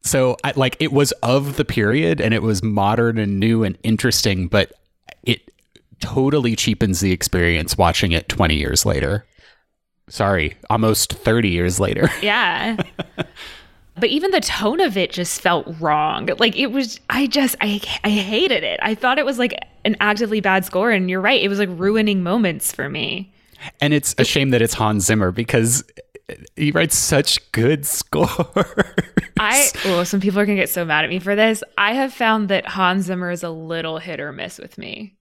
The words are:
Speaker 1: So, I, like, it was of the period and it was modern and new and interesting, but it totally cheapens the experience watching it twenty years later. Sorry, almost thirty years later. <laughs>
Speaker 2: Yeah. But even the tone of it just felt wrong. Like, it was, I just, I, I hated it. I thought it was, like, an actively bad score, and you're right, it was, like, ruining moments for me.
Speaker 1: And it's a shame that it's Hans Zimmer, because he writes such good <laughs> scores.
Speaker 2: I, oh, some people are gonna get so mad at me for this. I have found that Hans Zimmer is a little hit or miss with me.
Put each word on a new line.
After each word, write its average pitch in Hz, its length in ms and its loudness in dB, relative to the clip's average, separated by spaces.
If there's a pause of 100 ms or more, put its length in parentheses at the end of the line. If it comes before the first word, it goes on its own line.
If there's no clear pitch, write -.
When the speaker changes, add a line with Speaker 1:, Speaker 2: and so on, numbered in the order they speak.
Speaker 1:
So, 127 420 2
I, 135 140 -2
like, 131 240 0
it 160 100 0
was 139 220 4 (100)
of 139 360 0
the 147 60 2
period 143 560 0
and 110 140 2
it 110 80 0
was 107 200 2
modern 110 560 2
and 101 200 0
new 113 240 4
and 92 220 -2
interesting, 107 640 2
but 101 240 2 (500)
it - 260 -4 (520)
totally 131 560 0
cheapens 98 420 0
the 95 140 2
experience 87 680 0
watching 87 320 2
it - 180 -2
twenty 80 280 2
years - 280 0
later. 80 400 -2 (840)
Sorry, 92 480 0 (120)
almost 110 440 2
thirty 113 380 2
years 87 280 0
later. 98 360 2
<laughs> - 60 -8
Speaker 2:
Yeah. 208 560 0 (1300)
But 233 80 2
even 302 220 0
the 349 80 4
tone 220 400 -2
of 240 180 0
it 175 140 0
just - 280 -6
felt 175 260 0 (140)
wrong. 151 480 0 (100)
Like, 220 180 2
it 269 100 0
was, 247 420 -4
I 269 200 0
just, 269 340 0
I, 208 180 -2 (240)
I 208 60 2
hated 208 540 0
it. 92 180 -4
I 220 120 0
thought 254 240 0
it 302 60 0
was, 247 140 -2
like, 247 160 0 (320)
an 214 140 0
actively 214 420 0
bad 190 240 2
score, 208 240 0
and 185 180 2
you're 185 140 -2
right, 233 180 4
it 196 80 0
was, 196 100 -2
like, 196 120 0
ruining 202 520 2
moments 180 500 0
for 139 180 -6
me. - 420 -8 (480)
Speaker 1:
And 147 140 2
it's 147 240 0
a - 60 4
shame 139 260 0
that 120 100 4
it's 113 140 2
Hans 107 320 0
Zimmer, 101 260 2
because 117 500 0 (760)
he 151 160 0
writes 165 260 2
such - 540 0
good 143 340 2
<laughs> - 120 -4
scores. 160 300 0 (1120)
Speaker 2:
I, 247 320 2 (160)
oh, 180 180 2
some 196 160 -2
people 196 200 0
are 208 60 2
gonna 202 120 0
get 175 100 0
so 175 160 -4
mad 156 200 2
at 147 60 -4
me 180 100 -4
for 190 160 -2
this. 220 260 2 (160)
I 208 160 2
have 269 180 -2
found 220 360 0
that 190 180 0
Hans 185 400 0
Zimmer 180 240 -4
is 175 140 -6
a 170 60 -6
little 160 480 -6
hit 160 220 -10
or 147 120 -8
miss 180 260 -12
with - 200 -18
me. - 420 -14